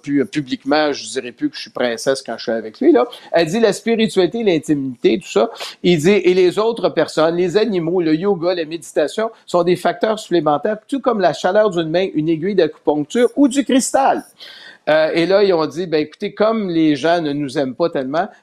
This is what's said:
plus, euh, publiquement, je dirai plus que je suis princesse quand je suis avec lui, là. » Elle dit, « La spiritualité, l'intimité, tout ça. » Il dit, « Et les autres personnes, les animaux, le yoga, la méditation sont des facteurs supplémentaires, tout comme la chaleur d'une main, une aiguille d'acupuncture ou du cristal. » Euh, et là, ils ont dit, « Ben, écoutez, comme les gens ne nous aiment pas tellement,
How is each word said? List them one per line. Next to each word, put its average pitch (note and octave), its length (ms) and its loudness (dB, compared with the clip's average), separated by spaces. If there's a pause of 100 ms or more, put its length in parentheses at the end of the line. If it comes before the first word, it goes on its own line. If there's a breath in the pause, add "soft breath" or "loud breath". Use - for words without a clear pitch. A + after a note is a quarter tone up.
plus, C#3+ 220 0
euh, - 20 -2
publiquement, C#3+ 680 -2
je A#2 160 -10
dirai B2 220 -8
plus C#3+ 200 -6
que - 60 -12
je - 40 -12
suis - 100 -16
princesse B2 500 -2
quand B2 160 -10
je - 60 -18
suis - 80 -6
avec A2 300 -8
lui, C3 100 4
là. » B2+ 140 4 (280 loud breath)
Elle E3 140 2
dit, « F3+ 140 -2
La G#3+ 120 4
spiritualité, A3+ 680 0
l'intimité, D3+ 800 0
tout - 100 -16
ça. » A#3 200 0 (340 loud breath)
Il F3 160 4
dit, « D#3+ 100 4 (140)
Et F3+ 100 4
les F3+ 240 2
autres A3 300 0
personnes, E3 480 0
les F3 200 0
animaux, F#3 440 0
le D#3+ 160 2
yoga, F3+ 400 0
la E3+ 80 -4
méditation E3 680 -4 (160 loud breath)
sont F3 160 2
des F3 140 2
facteurs F#3+ 420 -2
supplémentaires, E3+ 600 -2 (100)
tout C#4 100 -4
comme A3 220 -2
la E3+ 120 2
chaleur G#3 380 2
d'une E3 200 -2
main, F#3 240 0
une D#3 140 -2
aiguille E3 280 -2
d'acupuncture D#3+ 800 0
ou C#4+ 100 6
du C4 180 -2
cristal. » C4 600 0 (640 loud breath)
Euh, D#3 280 2
et E3+ 100 2
là, F#3+ 180 4
ils G3 120 4
ont D#3 100 2
dit, « D3+ 220 -6
Ben, D#3+ 160 -2
écoutez, - 320 -8
comme G#3+ 340 0
les D#3+ 260 2
gens E3 280 0
ne D3 100 -4
nous C#3+ 240 -6
aiment C3 180 -2
pas E3+ 140 0
tellement, D3+ 400 -4 (140 loud breath)